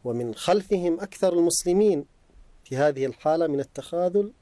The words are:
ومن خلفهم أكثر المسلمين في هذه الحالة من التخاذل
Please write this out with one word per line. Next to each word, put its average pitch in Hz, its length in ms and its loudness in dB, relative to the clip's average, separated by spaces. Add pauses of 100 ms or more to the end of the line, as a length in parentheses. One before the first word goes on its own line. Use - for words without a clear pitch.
ومن 120 300 -4
خلفهم 180 640 0
أكثر 196 320 -2
المسلمين 175 720 2 (600)
في 127 120 -8
هذه 135 300 0
الحالة 160 400 0
من 139 140 0
التخاذل 180 800 -2